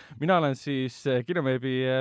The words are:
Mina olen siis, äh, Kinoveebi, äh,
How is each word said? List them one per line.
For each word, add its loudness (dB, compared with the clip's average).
Mina 2
olen 2
siis, -4
äh, 2
Kinoveebi, 0
äh, 2